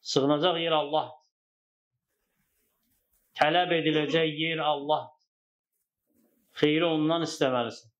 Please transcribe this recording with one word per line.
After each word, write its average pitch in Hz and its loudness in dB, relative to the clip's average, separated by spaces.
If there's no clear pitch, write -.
Sığınacaq 151 2
yer 165 0
Allah. 147 -2
Tələb 170 4
ediləcək 156 0
yer 160 -4
Allah. 147 -2
Xeyri 151 2
ondan 160 -2
istəməlisən. 127 -4